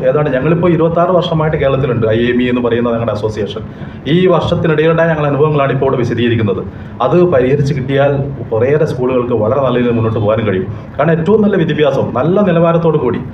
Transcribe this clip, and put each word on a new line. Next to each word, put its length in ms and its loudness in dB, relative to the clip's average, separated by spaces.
ഏതാണ്ട് 240 0
ഞങ്ങളിപ്പോൾ 420 0
ഇരുപത്താറ് 380 2
വർഷമായിട്ട് 480 0
കേരളത്തിലുണ്ട്, 500 0
ഐ 180 2
എം 160 0
ഇ 80 0
എന്ന് 120 0
പറയുന്ന 280 0
ഞങ്ങളുടെ 220 -2
അസോസിയേഷൻ. 500 -4
ഈ 200 4
വർഷത്തിനിടയിലുണ്ടായ 800 2
ഞങ്ങളുടെ 220 0
അനുഭവങ്ങളാണ് 420 2
ഇപ്പോൾ 140 -2
ഇവിടെ 120 0
വിശദീകരിക്കുന്നത്. 680 0
അത് 220 4
പരിഹരിച്ച് 500 2
കിട്ടിയാൽ 380 0
കുറേയേറെ 340 2
സ്കൂളുകൾക്ക് 480 -2
വളരെ 280 0
നല്ല 160 0
രീതിയിൽ 160 0
മുന്നോട്ട് 260 -2
പോകാനും 280 0
കഴിയും. 200 -2
കാരണം 200 2
ഏറ്റവും 220 2
നല്ല 140 2
വിദ്യാഭ്യാസം, 580 0
നല്ല 280 2
നിലവാരത്തോടു 560 2
കൂടി 220 -2